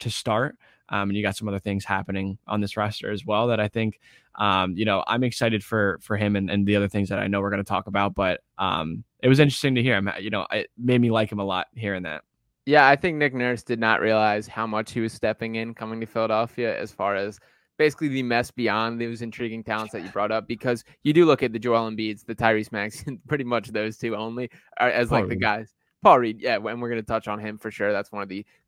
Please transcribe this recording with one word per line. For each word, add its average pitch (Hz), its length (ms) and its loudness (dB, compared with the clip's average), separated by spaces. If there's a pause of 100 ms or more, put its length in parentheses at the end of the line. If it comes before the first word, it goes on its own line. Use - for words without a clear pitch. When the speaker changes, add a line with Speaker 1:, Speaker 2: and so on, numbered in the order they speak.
Speaker 1:
to 117 100 -6
start. 113 460 -2 (320)
Um, 101 220 -2
and 101 60 -2
you 104 60 -2
got 98 140 -2
some 107 100 -6
other 98 140 -4
things 98 240 -2
happening 98 520 -4 (120)
on 104 120 -2
this 101 160 -4
roster 104 360 -4
as 101 120 -6
well 107 220 2
that 113 140 2
I 107 80 0
think, 110 320 -4 (340)
um, 95 420 2
you 107 80 0
know, 101 220 2
I'm 120 160 0
excited 117 400 0
for, 101 400 0
for 107 140 -4
him 104 180 2
and, 98 160 0
and 101 160 2
the 104 80 4
other 101 140 2
things 101 220 -2
that 101 100 -2
I 101 80 -2
know 101 120 0
we're 101 100 -2
gonna 101 120 -2
talk 95 240 -4
about. 101 300 0
But, 92 240 0 (180)
um, 85 460 -4 (180)
it 127 60 4
was 135 100 8
interesting 139 380 2
to 120 60 2
hear 123 140 2
him. 98 220 -2
You 101 120 -8
know, 104 200 -4
it 104 260 -4
made 123 240 2
me 120 120 4
like 110 180 0
him 104 80 -6
a 101 60 -4
lot 92 300 -4
hearing 101 300 -6
that. 76 180 -8 (440)
Speaker 2:
Yeah, 139 220 8
I 143 80 8
think 160 220 -2
Nick 143 160 0
Nurse 123 280 -2
did 120 160 -4
not 113 220 2
realize 107 480 2
how 113 180 -6
much 107 240 -4
he 120 100 -4
was 110 120 -2
stepping 113 440 -4
in 113 180 -6
coming 113 260 -10
to 113 60 -6
Philadelphia 113 720 -2
as 107 140 -8
far 98 240 -2
as 101 240 -4 (400)
basically 151 300 2
the 131 160 -2
mess 120 260 0
beyond 113 500 -2
those 117 220 -6
intriguing 113 400 -8
talents 110 300 -4
that 104 100 -8
you 90 60 -12
brought 104 240 -2
up, 110 160 -2
because 120 340 -4 (220)
you 147 80 4
do 170 120 8
look 156 200 6
at 120 80 0
the 113 60 -6
Joel 113 300 2
Embiids, 107 380 -6
the 113 80 -8
Tyrese 110 380 2
Maxey, 107 500 -6
<laughs> - 60 -20
pretty 143 160 -2
much 120 240 -2
those 110 280 -4
two 113 200 -6
only 113 340 -8 (280)
are, 123 120 4
as, 117 180 2
Speaker 1:
Paul - 120 2
Speaker 2:
like, 95 80 -2
the 110 80 -4
Speaker 1:
Reed. 92 60 -4
Speaker 2:
guys. 110 320 -2 (280)
Paul 180 160 10
Reed, 113 220 -2
yeah, 120 160 0
and 110 240 -6
we're 120 80 -4
gonna 117 140 -4
touch 113 260 -4
on 104 100 -6
him 107 200 -8
for 113 120 -10
sure. 104 220 0
That's 101 180 -4
one 104 120 -8
of 98 80 -8
the 98 160 -10 (220)